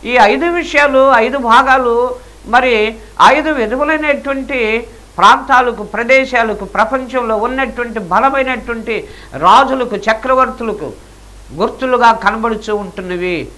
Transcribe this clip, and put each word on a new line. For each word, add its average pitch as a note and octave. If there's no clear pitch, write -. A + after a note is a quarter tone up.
ఈ A#3+
ఐదు B3+
విషయాలు, C#4+
ఐదు B3
భాగాలు, B3
మరి A3+
ఐదు C#4
విధములైనటువంటి C4+
ప్రాంతాలకు, B3
ప్రదేశాలకు, A#3
ప్రపంచంలో A#3
ఉన్నటువంటి A#3
బలమైనటువంటి A#3
రాజులకు, A#3
చక్రవర్తులకు A3+
గుర్తులుగా A#3+
కనబడుచూ A3
ఉంటున్నవి F3+